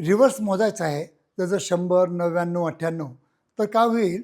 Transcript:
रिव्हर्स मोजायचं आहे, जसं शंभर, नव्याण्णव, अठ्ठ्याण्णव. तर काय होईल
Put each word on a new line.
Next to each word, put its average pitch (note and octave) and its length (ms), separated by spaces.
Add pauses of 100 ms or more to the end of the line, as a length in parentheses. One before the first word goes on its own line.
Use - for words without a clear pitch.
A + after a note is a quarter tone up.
रिव्हर्स G#3+ 400
मोजायचं G3+ 440
आहे, D3+ 340 (220)
जसं F#3 200
शंभर, F3+ 480
नव्याण्णव, F3 560
अठ्ठ्याण्णव. E3 420 (520)
तर G#3+ 60
काय A3+ 220
होईल A3+ 380